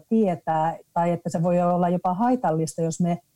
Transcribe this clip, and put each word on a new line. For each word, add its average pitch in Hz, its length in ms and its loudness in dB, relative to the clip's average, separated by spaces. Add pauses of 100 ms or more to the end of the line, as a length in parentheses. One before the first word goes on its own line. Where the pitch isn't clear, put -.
tietää 165 680 0 (140)
tai 170 180 0
että 170 200 -4
se 170 120 -2
voi 180 200 2
olla 175 260 2
jopa 180 260 0
haitallista, 175 680 0
jos 165 180 -2
me 170 180 0 (180)